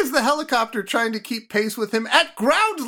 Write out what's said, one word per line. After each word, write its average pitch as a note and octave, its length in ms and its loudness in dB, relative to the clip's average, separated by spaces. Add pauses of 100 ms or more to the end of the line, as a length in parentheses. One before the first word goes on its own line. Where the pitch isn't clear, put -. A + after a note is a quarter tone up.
is C4+ 80 -2
the C4+ 120 2
helicopter B3 600 0
trying A3+ 300 0
to G#3+ 80 -4
keep A3 280 -8
pace G#3+ 280 0
with G#3+ 180 -2
him A3+ 140 -2
at D#4+ 260 2
ground E4+ 540 2